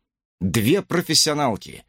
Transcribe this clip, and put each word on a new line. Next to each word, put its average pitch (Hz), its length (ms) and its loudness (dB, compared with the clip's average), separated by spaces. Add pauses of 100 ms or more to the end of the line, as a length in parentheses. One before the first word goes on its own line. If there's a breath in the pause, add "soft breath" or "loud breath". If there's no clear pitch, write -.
(420)
Две 113 400 2
профессионалки, 147 1080 -2